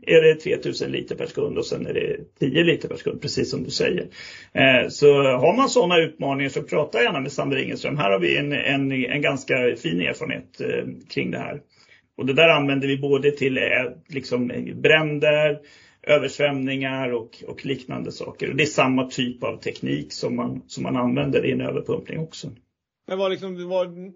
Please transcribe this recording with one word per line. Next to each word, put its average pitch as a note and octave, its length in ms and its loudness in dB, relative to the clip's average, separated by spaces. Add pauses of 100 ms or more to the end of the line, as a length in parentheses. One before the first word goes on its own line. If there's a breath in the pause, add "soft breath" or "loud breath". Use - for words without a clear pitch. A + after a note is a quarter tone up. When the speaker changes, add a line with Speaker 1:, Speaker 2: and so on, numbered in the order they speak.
Speaker 1:
är E3 200 6
det D#3 120 8
tretusen D3+ 580 -4
liter - 220 -6
per - 120 -6
sekund - 320 -4
och - 80 -4
sen - 200 -4
är - 80 -6
det - 220 -2 (240)
tio D3+ 240 2
liter D3+ 240 2
per - 80 -8
sekund, - 260 -6
precis C3 280 -2
som E2 140 -4
du - 60 -10
säger. - 360 -2 (460 loud breath)
Eh, C3 360 4
så C#3+ 340 6
har C3+ 340 4
man C4+ 120 4
såna F3 300 4
utmaningar C#3 520 0
så C#3 120 -4
prata D3+ 400 0
gärna F#3+ 180 0
med C#3 120 -6
Sander C#3 240 -2
Ingelström. C3 400 -4
Här G3 140 2
har F#3+ 100 4
vi C#3+ 160 2
en, C#3+ 160 -2
en, C#3 400 0
en C3 300 -2
ganska C#3 320 0 (240)
fin E3+ 220 -4
erfarenhet, D3+ 600 -6
eh, A#1+ 240 -4 (260)
kring - 200 -4
det A#2+ 80 -6
här. B2+ 220 -10 (560 soft breath)
Och C3 100 -4
det C3+ 80 0
där D#3+ 140 8
använder C#3 400 4
vi C#3 100 2
både C#3 320 4
till, C3+ 280 0
eh, A#2+ 40 0 (460)
liksom, B2 420 -2
eh, B2 240 -6
bränder, D3+ 840 4 (480 soft breath)
översvämningar C3+ 1080 0
och, A#2 340 -8
och - 200 -12
liknande - 460 -6
saker. - 380 -8
Och C3+ 60 -4
det D3+ 60 2
är D3 40 2
samma C3 380 2
typ B2 400 -6
av A#2 120 -4
teknik - 560 -6
som - 240 -4
man, - 300 -6
som - 160 -10
man B2+ 140 -4
använder C3 500 0
i C3+ 60 0
en B2+ 80 -2
överpumpning - 600 -4
också. - 300 -10 (580)
Speaker 2:
Men F#3 100 -4
vad F#3+ 120 0
liksom, F3+ 380 -8
vad, F3+ 200 0 (280)